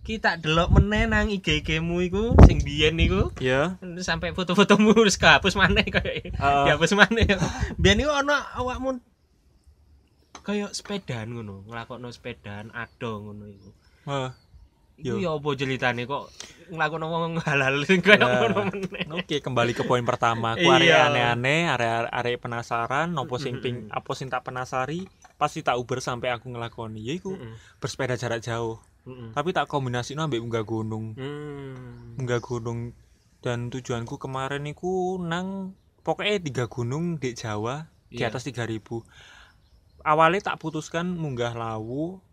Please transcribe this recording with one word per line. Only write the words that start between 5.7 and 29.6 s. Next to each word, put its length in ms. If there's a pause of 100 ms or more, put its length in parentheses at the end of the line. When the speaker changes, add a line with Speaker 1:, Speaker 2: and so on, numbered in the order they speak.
Speaker 1:
kaya. 400
Speaker 2:
Heeh. 480
Speaker 1:
Dihapus 220
maneh. 320 (500)
Biyen 240
niku 140
ana 400
awakmu 480 (1400)
kaya 240
sepedaan 640
ngono, 320
nglakokno 480
sepedaan 560
ado 480
ngono 320
iku. 200 (360)
Speaker 2:
Heeh. 240 (680)
Speaker 1:
Iku 180
Speaker 2:
Yo. 40
Speaker 1:
ya 120
apa 220
ceritane 520
kok 280 (340)
nglakoni 380
wong 340
hal-hal 440
sing 180
kaya 180
Speaker 2:
Nah, 240
Speaker 1:
ngono 180 (100)
meneh? 420
Speaker 2:
oke, 260
kembali 340
ke 120
poin 180
pertama. 520
Ku 120
Speaker 1:
Iya. 80
Speaker 2:
arek 220 (100)
aneh-aneh, 640
arek, 200 (200)
arek 300
penasaran, 680
nopo 280
sing 240
ping-, 260
Speaker 1:
Mm-mm. 60
Speaker 2:
apa 200
sing 140
tak 160
penasari, 640 (300)
pasti 260
tak 160
uber 220
sampai 320
aku 180
ngelakoni. 520
Ya 120
iku, 180
Speaker 1:
Mm-mm. 240 (220)
Speaker 2:
bersepeda 380
jarak 260
jauh. 400 (240)
Speaker 1:
Mm-mm. 260
Speaker 2:
Tapi 220
tak 140